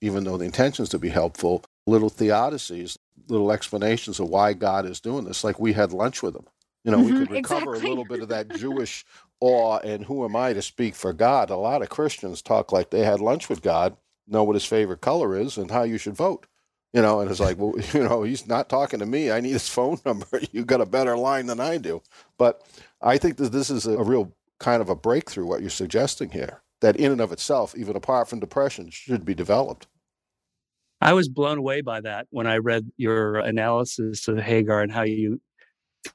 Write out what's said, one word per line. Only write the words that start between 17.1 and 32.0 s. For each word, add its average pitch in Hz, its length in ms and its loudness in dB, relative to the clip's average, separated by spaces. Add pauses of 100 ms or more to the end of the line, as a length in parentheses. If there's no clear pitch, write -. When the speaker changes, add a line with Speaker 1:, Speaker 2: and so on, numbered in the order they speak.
Speaker 1:
and 101 100 -2
it's 92 100 -4
like, 92 180 2
"Well, 104 160 -2 (100)
<laughs> - 100 -8
you 143 100 4
know, 113 180 2
he's 117 240 -4
not 117 220 0
talking 135 320 0
to 104 60 -4
me. 135 240 -2
I 110 100 0
need 127 120 -4
his - 160 -2
phone 135 360 0
number. 104 220 -2 (140)
<laughs> - 120 -6
You 120 120 -4
got 123 180 4
a 101 40 0
better 123 300 0
line 131 300 0
than 120 120 -4
I 160 200 -2
do." 85 240 -6 (340)
But 120 260 4 (380)
I 123 160 4
think 143 220 0
that 135 120 -2
this 135 200 -2
is 113 160 -2
a, 113 100 0
a 113 80 0
real 107 300 2 (260)
kind 120 220 2
of 95 80 -2
a 92 40 0
breakthrough, 107 520 -2
what 85 160 -2
you're 95 80 -6
suggesting 104 600 -2
here, - 320 -10 (200)
that 107 140 6
in 139 160 4
and 123 100 0
of 92 100 -2
itself, 120 460 -2
even 101 180 -6
apart 123 320 0
from 117 120 -8
depression, 101 500 -4
should 113 340 -6
be 92 100 -2
developed. 101 520 0 (1120)
Speaker 3:
I 165 140 8
was 175 160 4
blown 143 280 0
away 135 220 -2
by 113 220 -6